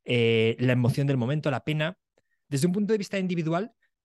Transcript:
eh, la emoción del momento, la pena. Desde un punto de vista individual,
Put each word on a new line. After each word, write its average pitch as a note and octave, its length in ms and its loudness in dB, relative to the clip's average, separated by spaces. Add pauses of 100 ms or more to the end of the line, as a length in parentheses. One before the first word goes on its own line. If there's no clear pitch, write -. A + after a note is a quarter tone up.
eh, A2+ 540 2
la B2+ 140 2
emoción B2 340 2
del C#3 100 0
momento, C#3 340 -2
la B2 140 -4
pena. D#3 320 -4 (520)
Desde C#3+ 180 0
un F3+ 60 2
punto G#3 200 0
de A3 60 2
vista G3+ 200 -6
individual, F3 540 -2 (320)